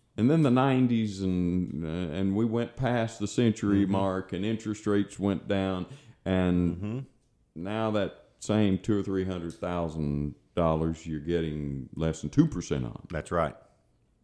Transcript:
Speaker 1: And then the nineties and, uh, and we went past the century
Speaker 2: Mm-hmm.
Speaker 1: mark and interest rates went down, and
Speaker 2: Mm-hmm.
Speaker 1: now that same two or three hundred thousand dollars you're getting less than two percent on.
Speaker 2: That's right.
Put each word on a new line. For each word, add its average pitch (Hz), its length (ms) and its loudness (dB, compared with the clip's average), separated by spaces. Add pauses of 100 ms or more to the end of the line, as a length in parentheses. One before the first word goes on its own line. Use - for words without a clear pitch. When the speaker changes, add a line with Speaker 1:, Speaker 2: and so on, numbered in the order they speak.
(160)
Speaker 1:
And 110 160 4
then 165 120 6
the 135 80 6
nineties 120 720 2
and, 90 600 0
uh, 82 320 -4
and 98 200 0
we 113 100 2
went 117 320 -4
past 120 420 -2
the 104 80 -2
century 104 560 2
Speaker 2:
Mm-hmm. 95 80 0
Speaker 1:
mark 95 400 -2
and 92 140 -4
interest 107 420 -4
rates 101 320 0
went 98 300 0
down, 95 380 -2 (360)
and 90 540 2
Speaker 2:
Mm-hmm. 104 220 -6 (560)
Speaker 1:
now 107 360 -4
that 104 280 -2 (200)
same 104 380 2
two 104 200 0
or 98 60 0
three 95 220 -2
hundred 87 300 -4
thousand 78 800 -2 (200)
dollars 80 500 2
you're 78 140 -6
getting 76 760 -4
less 80 260 -2
than 76 80 -6
two 165 180 6
percent 80 380 -4
on. 57 160 -10 (100)
Speaker 2:
That's 76 200 -6
right. 82 240 0 (680)